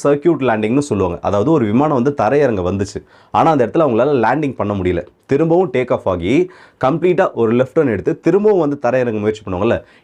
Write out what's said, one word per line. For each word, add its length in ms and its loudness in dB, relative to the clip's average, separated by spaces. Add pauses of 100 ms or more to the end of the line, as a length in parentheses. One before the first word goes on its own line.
சர்க்யூட் 380 2
லேண்டிங்னு 380 0
சொல்லுவாங்க, 420 -2
அதாவது 300 0
ஒரு 140 2
விமானம் 360 0
வந்து 120 0 (100)
தரையிறங்க 400 0
வந்துச்சு, 400 -4 (280)
ஆனா 200 2
அந்த 160 2
இடத்துல 120 -2
அவங்களால 400 2
லேண்டிங் 360 -2
பண்ண 180 -4
முடியல, 320 -2 (200)
திரும்பவும் 460 2
டேக் 200 -2
ஆஃப் 180 -2
ஆகி 420 0 (320)
கம்ப்ளீட்டா 480 0
ஒரு 200 0
லெஃப்ட் 280 0
டர்ன் 100 2
எடுத்து 300 -2
திரும்பவும் 400 2
வந்து 220 -2
தரையிறங்க 380 0
முயற்சி 260 -2
பண்ணுவாங்கல்ல, 380 -2 (200)